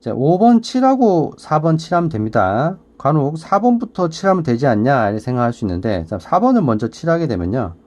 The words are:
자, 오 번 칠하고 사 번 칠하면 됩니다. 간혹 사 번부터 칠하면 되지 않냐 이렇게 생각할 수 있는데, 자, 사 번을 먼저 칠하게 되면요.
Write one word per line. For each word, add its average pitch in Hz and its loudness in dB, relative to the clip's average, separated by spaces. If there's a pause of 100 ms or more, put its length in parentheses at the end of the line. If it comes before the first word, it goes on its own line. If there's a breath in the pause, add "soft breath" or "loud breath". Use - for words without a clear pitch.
자, 117 -8
오 151 2
번 226 6
칠하고 247 2
사 156 -2
번 160 2
칠하면 170 -2
됩니다. 110 0 (200)
간혹 151 0
사 190 0
번부터 233 0
칠하면 185 0
되지 123 0
않냐 117 2
이렇게 107 -4
생각할 123 -2
수 - -8
있는데, 92 -2
자, 101 -8
사 - -2
번을 247 2
먼저 117 0
칠하게 165 -4
되면요. 92 -4 (100)